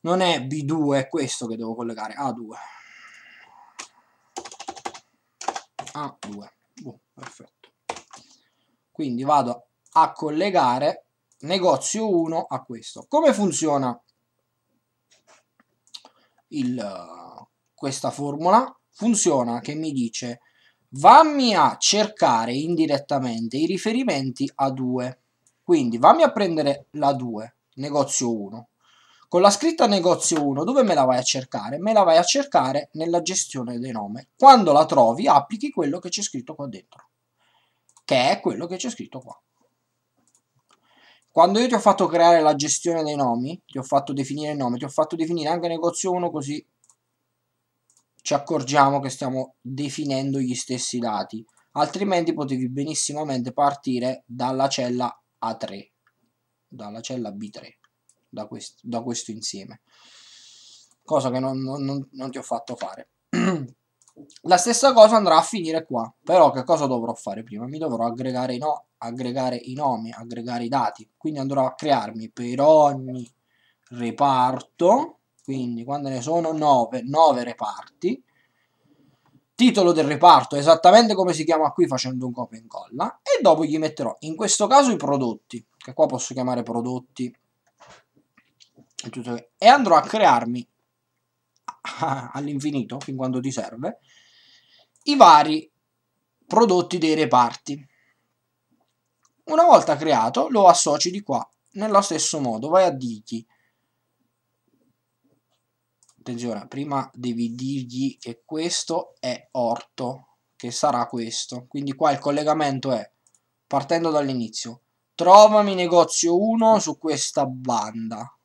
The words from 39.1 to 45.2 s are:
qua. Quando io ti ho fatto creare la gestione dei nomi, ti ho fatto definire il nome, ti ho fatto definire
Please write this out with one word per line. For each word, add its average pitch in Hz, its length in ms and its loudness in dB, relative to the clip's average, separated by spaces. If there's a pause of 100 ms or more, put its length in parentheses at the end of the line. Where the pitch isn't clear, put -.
qua. - 200 -20 (1900)
Quando 190 280 4
io 254 80 2
ti 233 80 0
ho 202 40 0
fatto 196 280 4
creare 170 340 6
la 151 140 4
gestione 156 480 -4
dei 147 120 -4
nomi, 131 500 -4
ti - 120 -14
ho 127 60 -8
fatto 139 300 -2
definire 139 400 -6
il 147 40 -6
nome, 123 200 -4
ti 143 80 -10
ho 135 40 -12
fatto 160 260 -2
definire 160 340 -4